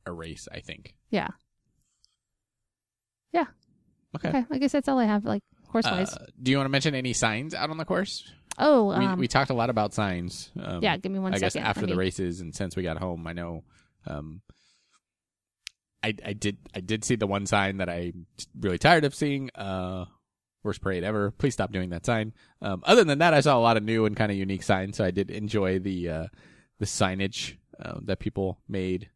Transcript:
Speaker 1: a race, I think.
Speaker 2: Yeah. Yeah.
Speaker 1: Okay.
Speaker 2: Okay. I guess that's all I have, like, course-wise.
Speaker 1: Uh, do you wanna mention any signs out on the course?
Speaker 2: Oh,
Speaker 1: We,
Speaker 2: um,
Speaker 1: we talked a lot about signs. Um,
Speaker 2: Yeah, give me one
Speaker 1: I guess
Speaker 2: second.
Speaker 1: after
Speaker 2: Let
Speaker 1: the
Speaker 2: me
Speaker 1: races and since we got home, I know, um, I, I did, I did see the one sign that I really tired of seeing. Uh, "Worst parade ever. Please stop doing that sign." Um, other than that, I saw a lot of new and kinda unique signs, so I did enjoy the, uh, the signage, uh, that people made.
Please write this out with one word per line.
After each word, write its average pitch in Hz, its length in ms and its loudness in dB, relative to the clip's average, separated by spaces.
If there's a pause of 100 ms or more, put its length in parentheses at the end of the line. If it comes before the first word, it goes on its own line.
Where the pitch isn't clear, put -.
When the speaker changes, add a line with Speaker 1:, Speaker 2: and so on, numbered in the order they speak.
Speaker 1:
a 87 80 -8
race, 82 400 -12
I - 80 -14
think. - 340 -16 (160)
Speaker 2:
Yeah. 208 180 -2 (2000)
Yeah. 330 140 2 (680)
Speaker 1:
Okay. 156 160 -4
Speaker 2:
Okay. 254 200 2
I 277 80 -2
guess 277 140 2
that's 285 160 0
all 262 100 2
I 240 60 4
have, 208 200 2
like, 208 180 -2 (260)
course-wise. 196 460 0
Speaker 1:
Uh, - 120 -14 (160)
do 127 80 2
you 139 60 6
wanna 135 140 2
mention 139 240 2
any 127 180 -2
signs 120 420 0
out 147 160 -4
on 156 60 -6
the 160 80 -6
course? - 460 -4 (280)
Speaker 2:
Oh, 240 400 6
Speaker 1:
We, 196 60 4
Speaker 2:
um, 185 140 2
Speaker 1:
we 123 100 2
talked 139 220 2
a 131 40 2
lot 117 140 2
about 110 240 0
signs. 90 680 -4
Um, 92 240 -6
Speaker 2:
Yeah, 175 140 2
give 185 160 -6
me 190 60 -4
one 185 160 -2
Speaker 1:
I 98 40 0
guess 95 140 0
Speaker 2:
second. - 160 -4
Speaker 1:
after 101 140 -2
Speaker 2:
Let 98 60 -2
Speaker 1:
the 92 60 0
Speaker 2:
me 90 40 2
Speaker 1:
races 92 420 -2
and 82 140 -10
since 92 200 -6
we 95 80 -2
got 82 160 -2
home, 85 280 -6
I 85 60 -8
know, 85 320 -8 (420)
um, 78 340 -10 (1600)
I, 110 120 -2 (100)
I 101 80 -6
did, 104 240 -2 (180)
I 98 60 -8
did 107 240 -2
see 123 120 2
the 107 100 0
one 98 200 0
sign 98 320 2
that 90 120 -2
I 87 220 -4 (460)
really 90 200 0
tired 160 260 6
of 139 100 0
seeing. 139 420 -2
Uh, 92 480 -4 (580)
"Worst 104 180 -4
parade 92 240 -2
ever. 101 280 0
Please 139 220 0
stop 98 180 -2
doing 92 180 -2
that 85 160 -6
sign." 110 260 0 (300)
Um, 95 240 -4
other 214 160 10
than 147 160 4
that, 165 160 6
I 143 60 8
saw 135 180 4
a - 20 6
lot 117 160 6
of 107 60 2
new 110 240 2
and 104 100 -2
kinda 104 180 0
unique 95 280 -2
signs, 95 340 0
so 104 80 0
I 92 60 2
did 95 200 -2
enjoy 98 500 0
the, 92 280 -4
uh, 80 180 -4 (520)
the 107 80 -4
signage, 98 680 -2 (240)
uh, - 220 -10
that - 180 -4
people 98 480 -4
made. 92 480 -4